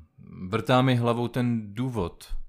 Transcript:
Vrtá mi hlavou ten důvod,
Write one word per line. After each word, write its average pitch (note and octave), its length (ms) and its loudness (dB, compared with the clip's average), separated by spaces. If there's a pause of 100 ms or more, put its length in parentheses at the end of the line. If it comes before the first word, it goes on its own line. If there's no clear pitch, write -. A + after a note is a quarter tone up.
(480)
Vrtá A2+ 340 4
mi C3 140 4
hlavou A#2+ 320 2
ten A#2 460 -2
důvod, A#2 600 -4 (140)